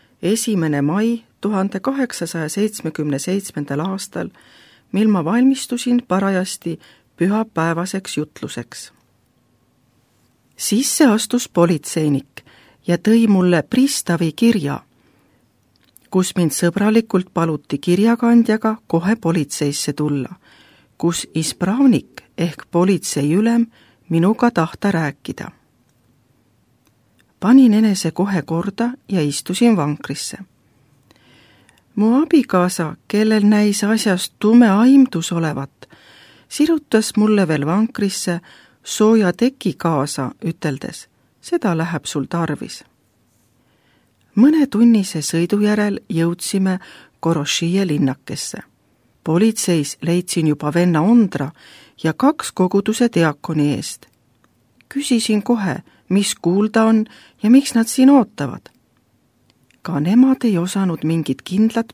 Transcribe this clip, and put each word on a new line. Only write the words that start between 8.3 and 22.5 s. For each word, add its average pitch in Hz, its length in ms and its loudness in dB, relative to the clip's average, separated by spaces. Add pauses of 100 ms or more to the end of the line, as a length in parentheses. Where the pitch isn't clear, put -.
Sisse - 480 0
astus 226 440 0
politseinik 156 960 -2 (420)
ja 175 100 0
tõi 226 300 4
mulle 180 360 4
pristavi 170 680 -2
kirja, 165 480 0 (1300)
kus 185 240 0
mind 170 180 0
sõbralikult 202 800 0
paluti 160 440 -4
kirjakandjaga 220 1000 2 (100)
kohe 175 280 0
politseisse 151 800 -4
tulla, 143 360 -4 (680)
kus 170 360 -4
ispravnik 190 920 0 (140)
ehk 165 340 -4